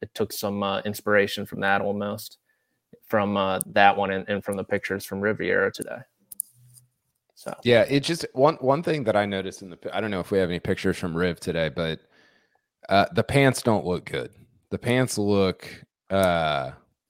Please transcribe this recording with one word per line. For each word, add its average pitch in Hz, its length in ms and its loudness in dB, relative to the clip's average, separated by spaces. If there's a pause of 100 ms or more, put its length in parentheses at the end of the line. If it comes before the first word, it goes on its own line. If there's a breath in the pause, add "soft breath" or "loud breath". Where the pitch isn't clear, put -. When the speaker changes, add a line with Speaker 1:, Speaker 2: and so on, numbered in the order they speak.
Speaker 1:
it 110 120 -12
took 107 200 -4
some, 101 280 -4
uh, 98 200 -2
inspiration 107 640 0
from - 160 -10
that 98 200 2
almost, 101 560 -6 (680)
from, 101 320 0
uh, 95 300 0
that 98 280 6
one 98 160 -2
and, 95 160 -4
and 101 160 -4
from 101 140 -4
the 95 60 -4
pictures 98 420 -4
from 98 160 -8
Riviera 95 500 0
today. - 280 -10 (1400)
So - 280 -12
Speaker 2:
Yeah, 117 200 6
it 139 180 0
just, 165 320 -4
one, 143 220 4
one 135 280 0
thing 156 220 -2
that 104 100 2
I 101 100 2
noticed 95 360 -6
in 95 80 -16
the 85 80 -18
pi-, - 160 -12
I 101 80 -2
don't 107 100 -2
know 95 80 -2
if 85 120 -6
we 98 80 4
have 92 100 2
any 87 100 -2
pictures 95 380 0
from 85 180 -4
Riv 85 240 0
today, 82 300 -2
but, 80 320 -4 (880)
uh, 95 240 6
the 110 100 2
pants 139 380 4
don't 107 240 2
look 87 180 -2
good. 64 300 -8 (360)
The 98 80 -6
pants 123 400 0
look, 101 480 0 (440)
uh, 80 640 0 (380)